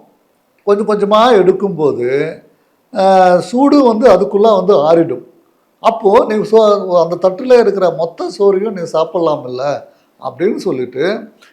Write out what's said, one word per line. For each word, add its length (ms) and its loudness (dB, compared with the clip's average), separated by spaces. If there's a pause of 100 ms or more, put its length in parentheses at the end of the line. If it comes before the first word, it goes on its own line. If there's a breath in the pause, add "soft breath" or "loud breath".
(640)
கொஞ்சம் 240 -2
கொஞ்சமா 260 0
எடுக்கும்போது, 1200 0 (600)
ஆ, 400 4
சூடு 460 2
வந்து 240 2
அதுக்குள்ள 560 2
வந்து 100 2
ஆறிடும். 500 0 (560)
அப்போ 480 2
நீங்க 200 -4
சோ-, 540 2
அந்த 260 -2
தட்டுல 300 2
இருக்கிற 320 0
மொத்த 480 -8
சோறையும் 340 0
நீ 100 -10
சாப்பிடலாம்ல 1000 -4 (360 soft breath)
அப்படின்னு 360 -6
சொல்லிட்டு, 760 -6 (200 soft breath)